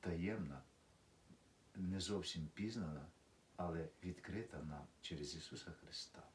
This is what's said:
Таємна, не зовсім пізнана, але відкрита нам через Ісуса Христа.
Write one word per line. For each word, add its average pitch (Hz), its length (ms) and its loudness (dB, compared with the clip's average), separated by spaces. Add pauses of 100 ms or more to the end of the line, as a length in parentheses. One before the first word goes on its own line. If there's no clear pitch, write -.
Таємна, 85 600 2 (1120)
не 92 260 4
зовсім 90 460 2
пізнана, 87 600 2 (500)
але 82 320 2 (140)
відкрита 85 600 -2
нам 73 240 -4 (140)
через 76 360 -2
Ісуса - 340 -6
Христа. - 520 -8 (120)